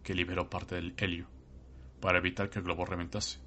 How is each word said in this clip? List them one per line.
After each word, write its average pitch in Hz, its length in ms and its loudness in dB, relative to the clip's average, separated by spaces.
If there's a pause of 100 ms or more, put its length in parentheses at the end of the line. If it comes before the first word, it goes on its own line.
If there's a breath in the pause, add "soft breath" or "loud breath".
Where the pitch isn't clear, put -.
que 98 100 -4
liberó 90 360 2
parte 90 260 -4
del 85 220 -4
helio 87 300 0 (720 loud breath)
para 90 200 8
evitar 92 300 2
que 104 100 -2
el 87 60 -4
globo 87 200 2
reventase. - 600 -2